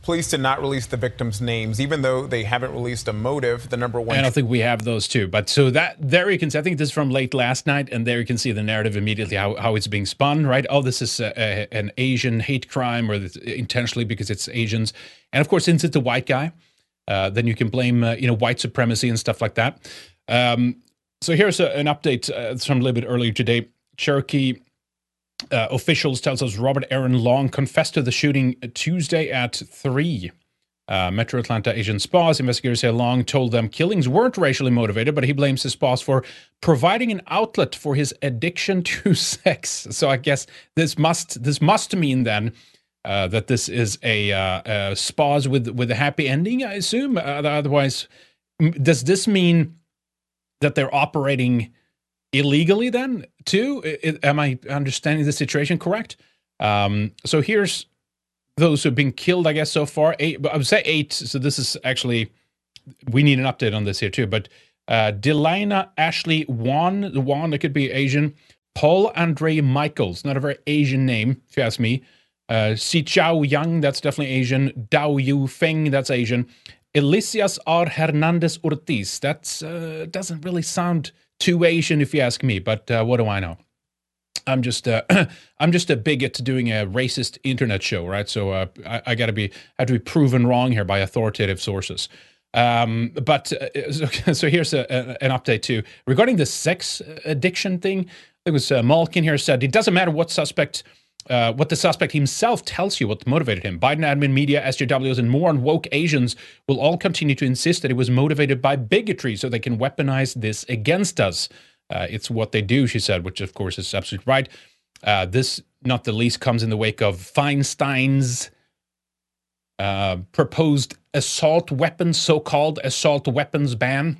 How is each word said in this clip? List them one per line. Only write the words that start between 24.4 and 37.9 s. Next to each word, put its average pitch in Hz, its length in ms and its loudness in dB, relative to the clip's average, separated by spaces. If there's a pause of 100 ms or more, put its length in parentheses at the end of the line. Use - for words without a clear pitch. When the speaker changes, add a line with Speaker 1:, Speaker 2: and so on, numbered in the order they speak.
Speaker 2:
uh, 113 200 0
officials 135 500 0
tells 135 220 -2
us 113 140 -4
Robert 131 340 0
Aaron 127 320 2
Long 131 260 2
confessed - 460 -2
to 151 80 2
the 123 100 0
shooting 135 440 0 (180)
Tuesday 160 560 -2
at 123 260 -4
three. 131 720 -4 (560)
Uh, 92 240 0
Metro 113 300 -2
Atlanta 113 360 -2
Asian 110 220 -2
spas. 165 420 2
Investigators 123 400 -2
say 120 100 2
Long 120 340 0
told 127 280 0
them 113 160 0
killings 165 400 0
weren't 226 280 2
racially 139 340 2
motivated, 117 440 2
but 139 100 0
he 139 80 0
blames 139 300 0
his 131 100 -4
spas 127 280 0
for 131 240 0 (360)
providing 185 500 2
an 196 160 -4
outlet 196 480 0
for 147 200 -4